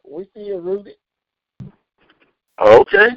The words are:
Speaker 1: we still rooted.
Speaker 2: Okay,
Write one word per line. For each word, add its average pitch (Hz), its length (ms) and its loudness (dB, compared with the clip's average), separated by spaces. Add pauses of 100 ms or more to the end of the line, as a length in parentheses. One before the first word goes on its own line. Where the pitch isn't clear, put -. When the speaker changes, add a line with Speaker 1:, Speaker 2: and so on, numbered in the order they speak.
Speaker 1:
we 165 240 -16
still 202 280 -12
rooted. 196 360 -10 (1600)
Speaker 2:
Okay, 127 580 4